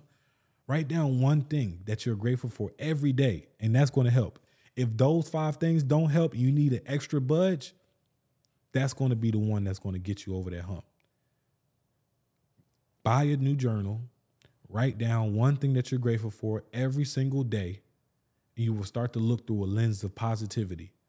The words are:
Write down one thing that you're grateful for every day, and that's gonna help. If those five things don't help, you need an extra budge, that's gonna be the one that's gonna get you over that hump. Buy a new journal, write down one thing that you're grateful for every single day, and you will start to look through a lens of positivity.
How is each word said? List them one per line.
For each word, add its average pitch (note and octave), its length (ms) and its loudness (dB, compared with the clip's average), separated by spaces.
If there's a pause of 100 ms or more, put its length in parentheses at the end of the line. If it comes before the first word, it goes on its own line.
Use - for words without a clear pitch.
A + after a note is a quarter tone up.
(680)
Write D3+ 220 -2
down C#3+ 320 0
one C#3+ 220 4
thing A#2+ 420 -2
that G#2+ 200 -4
you're A#2 120 0
grateful A#2+ 340 -2
for G#2 300 -6
every D3 320 0
day, B2 340 2 (140)
and A2+ 140 2
that's C#3 160 6
gonna B2 200 2
help. A#2+ 300 2 (340)
If A#2 220 -2
those D#3 320 4
five D#3 280 -2
things E3 280 2
don't D3+ 260 2
help, D#3+ 260 2
you B2 140 2
need C#3+ 220 4
an A#2 120 -2
extra C#3+ 360 -2
budge, D#3 540 0 (1000)
that's C3 200 0
gonna B2+ 220 0
be A2+ 160 0
the G#2+ 80 0
one G#2+ 240 0
that's F#2+ 160 -4
gonna F#2 220 -6
get F#2+ 260 -8
you F#2+ 80 -6
over F#2 160 -6
that F2 140 -8
hump. F2+ 200 -10 (2250)
Buy B2 180 4
a D3 140 2
new C3+ 180 0
journal, A2 460 -2 (680)
write A#2 300 0
down A2+ 380 0
one C3 200 4
thing C#3 180 2
that B2+ 180 0
you're B2+ 80 0
grateful A2+ 320 0
for G#2+ 400 -6
every C3 320 -2
single C3+ 400 -2
day, G2 380 -4 (760)
and A#2 80 -2
you A2+ 100 0
will G#2 80 -4
start A#2+ 300 -4
to A#2 80 -2
look A2+ 260 0
through G#2 160 -2
a F#2+ 40 -2
lens G#2 360 0
of F#2+ 140 -8
positivity. G#2 760 -6 (160)